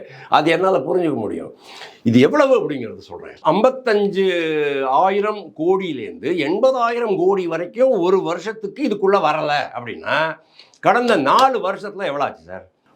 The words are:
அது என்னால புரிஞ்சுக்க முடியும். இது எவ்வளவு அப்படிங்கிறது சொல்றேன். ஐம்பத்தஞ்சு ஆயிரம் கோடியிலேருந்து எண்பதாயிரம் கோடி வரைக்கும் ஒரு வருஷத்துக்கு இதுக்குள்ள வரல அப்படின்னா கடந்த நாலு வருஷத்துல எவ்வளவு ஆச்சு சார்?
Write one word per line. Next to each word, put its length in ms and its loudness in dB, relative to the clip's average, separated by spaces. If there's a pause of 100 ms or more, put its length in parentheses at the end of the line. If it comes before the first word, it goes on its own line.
(300)
அது 220 2
என்னால 260 2
புரிஞ்சுக்க 380 -2
முடியும். 360 -8 (520)
இது 160 4
எவ்வளவு 380 4
அப்படிங்கிறது 400 -6
சொல்றேன். 480 -18
ஐம்பத்தஞ்சு 800 2 (580)
ஆயிரம் 720 0
கோடியிலேருந்து 760 -2 (160)
எண்பதாயிரம் 680 0
கோடி 300 0
வரைக்கும் 420 0
ஒரு 320 2
வருஷத்துக்கு 680 -6
இதுக்குள்ள 320 2 (100)
வரல 240 -2 (220)
அப்படின்னா 420 -4 (640)
கடந்த 360 2
நாலு 440 4
வருஷத்துல 520 -6
எவ்வளவு 120 -4
ஆச்சு 200 -6
சார்? 240 -18 (280)